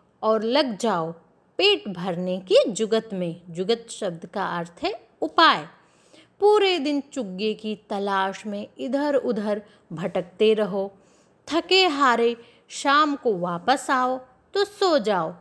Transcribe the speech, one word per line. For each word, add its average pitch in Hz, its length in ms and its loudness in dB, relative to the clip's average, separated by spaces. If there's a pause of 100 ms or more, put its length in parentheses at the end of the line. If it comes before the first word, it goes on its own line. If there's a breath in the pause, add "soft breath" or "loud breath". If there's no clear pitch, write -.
(240 soft breath)
और 220 200 2
लग 247 340 0
जाओ 175 340 -2 (480)
पेट 392 280 2
भरने 180 540 -6
की 440 260 4
जुगत 220 460 -2
में। 175 360 -6
जुगत 190 400 -4
शब्द 175 360 -8
का 185 240 -6
अर्थ 170 340 -8
है 381 100 -2 (280)
उपाय। 285 460 2 (720 soft breath)
पूरे 403 380 4
दिन 285 220 -2 (120)
चुग्गे 214 400 -4
की 214 220 -8 (140)
तलाश 196 560 -2
में 208 220 -8 (100)
इधर 277 380 -2
उधर 214 460 -2 (320 soft breath)
भटकते 185 600 0
रहो, 196 380 -2 (560 soft breath)
थके 339 400 4
हारे 240 480 2 (360 loud breath)
शाम 294 440 2
को 240 220 0
वापस 175 520 -2
आओ 254 280 0 (360)
तो 403 120 2
सो 370 340 2
जाओ 185 420 -2